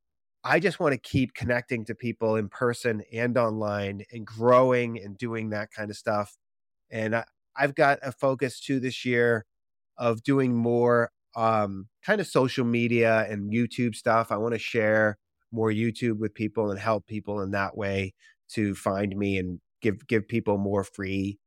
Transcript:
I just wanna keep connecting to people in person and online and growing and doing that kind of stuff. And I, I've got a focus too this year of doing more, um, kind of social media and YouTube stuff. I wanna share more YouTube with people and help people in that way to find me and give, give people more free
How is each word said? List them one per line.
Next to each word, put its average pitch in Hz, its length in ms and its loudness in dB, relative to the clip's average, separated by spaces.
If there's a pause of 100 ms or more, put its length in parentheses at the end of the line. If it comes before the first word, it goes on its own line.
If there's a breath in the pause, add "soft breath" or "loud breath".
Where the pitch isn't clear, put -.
(440)
I 147 160 2
just 175 200 -2
wanna 143 180 2
keep - 380 -2
connecting 120 500 -2
to 113 100 -8
people 110 400 -2
in 107 140 -2
person 117 540 -2 (100)
and 120 240 0
online 104 760 0
and 113 140 -12
growing 120 720 4
and 101 160 -14
doing 113 360 -6
that 107 200 -6
kind 104 200 -8
of 98 40 -12
stuff. 104 400 -2 (540)
And 110 260 -2
I, 117 100 -2 (300)
I've 139 200 0
got 143 260 4
a 135 100 -6
focus 135 480 -2
too 135 200 -2
this 123 260 -6
year 120 400 2 (500)
of 117 280 -2
doing 135 320 2
more, 120 560 2 (240)
um, 107 520 0 (160)
kind 208 160 0
of 175 60 -4
social 131 400 0
media 117 640 2
and 104 240 -6
YouTube 120 420 -2
stuff. 113 360 0
I 104 60 0
wanna 113 200 -2
share 107 640 2 (320)
more 110 180 0
YouTube 113 480 0
with 107 160 -4
people 107 360 -2
and 98 80 -4
help 104 300 -2
people 104 320 -8
in 98 120 -4
that 98 260 -2
way 98 360 -2 (360 soft breath)
to 101 260 -2
find 98 400 -2
me 101 220 0
and 90 240 -6 (180)
give, 107 260 -2
give 110 220 0
people 110 300 0
more 101 260 -2
free 98 640 -6